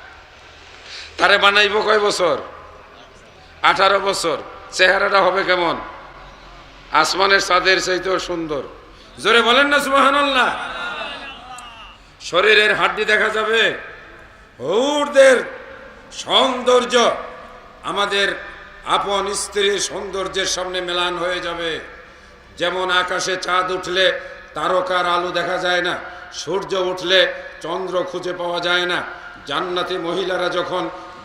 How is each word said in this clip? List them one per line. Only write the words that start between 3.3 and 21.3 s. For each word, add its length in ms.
আঠারো 380
বছর। 380
চেহারাটা 500
হবে 220
কেমন? 340
আসমানের 500
চাঁদের 400
চাইতেও 380
সুন্দর। 440
জোরে 220
বলেন 260
না 120
সুবহানাল্লাহ। 960
শরীরের 540
হাড্ডি 300
দেখা 240
যাবে, 440
হুরদের 840
সৌন্দর্য 1040
আমাদের 440
আপন 480
স্ত্রীর 460
সৌন্দর্যের 640
সামনে 360
মেলান 360
হয়ে 220